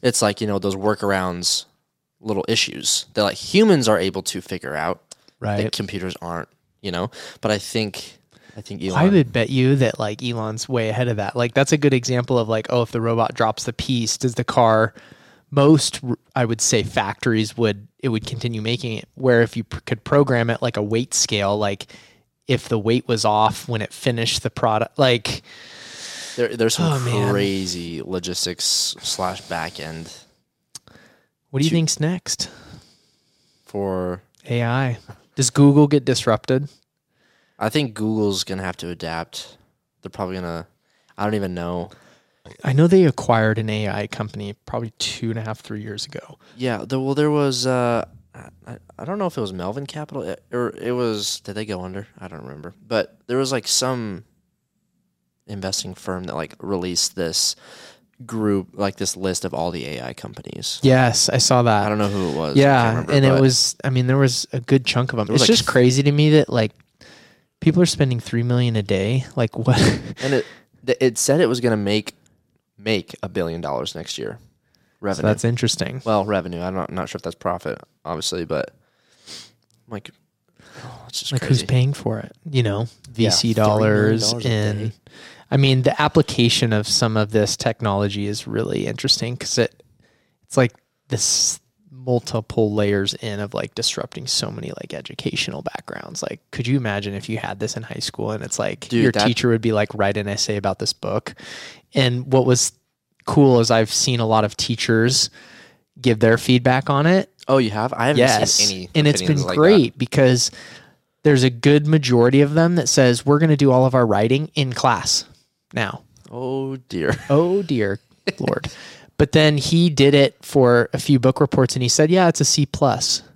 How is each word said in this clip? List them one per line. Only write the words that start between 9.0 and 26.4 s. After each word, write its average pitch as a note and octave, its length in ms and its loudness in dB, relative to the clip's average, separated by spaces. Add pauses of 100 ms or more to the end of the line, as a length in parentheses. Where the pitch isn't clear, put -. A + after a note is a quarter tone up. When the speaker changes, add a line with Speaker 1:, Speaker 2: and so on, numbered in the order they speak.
Speaker 1:
Elon G3 120 4
Speaker 2:
would C#3 180 4
bet A#2+ 180 0
you C3 260 4
that, B2+ 240 0
like, G#2+ 220 -6
Elon's A2 460 -6
way A#2 200 -2
ahead A#2+ 200 -2
of A2 100 -2
that. G2 180 -4
Like, A#2+ 180 0
that's C#3 180 4
a D#3 40 4
good C#3+ 160 4
example B2 460 0
of, A2 100 0
like, A2 220 -2
oh, B2 120 2
if A#2 80 -4
the A2+ 120 -4
robot A2+ 320 0
drops A2 300 -2
the B2 100 -6
piece, A#2 420 -2
does B2 180 -2
the B2 100 -4
car, A2+ 500 4 (560)
most, C#3+ 520 4
r-, A#2+ 140 -4 (180)
I B2+ 120 0
would A2+ 160 -4
say, A2 200 2
factories G#2+ 720 -2
would, G#2+ 300 -2 (120)
it C#3 100 -4
would A2 180 -4
continue A2+ 360 -8
making A2+ 340 -4
it, - 180 -12
where B2 280 4
if A2+ 160 0
you A2+ 60 -6
pr-, - 160 -12
could - 240 -6
program C3 440 2
it A#2 140 -2
like B2 160 -2
a G#2+ 40 -2
weight A2+ 300 -2
scale, G2+ 440 0
like, G2+ 300 -4 (640)
if B2 200 -2
the A#2 100 0
weight A2+ 280 0
was G#2+ 200 -2
off G#2+ 420 2
when A2+ 140 -4
it G2 100 -10
finished A#2 500 -4
the A#2+ 80 -4
product, A2 480 -2
like B2+ 440 2 (960)
Speaker 1:
There, A#2+ 200 -2